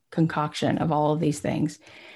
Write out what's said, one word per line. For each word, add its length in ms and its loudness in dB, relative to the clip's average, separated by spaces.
concoction 680 0
of 120 0
all 220 2
of 80 0
these 180 0
things. 400 -2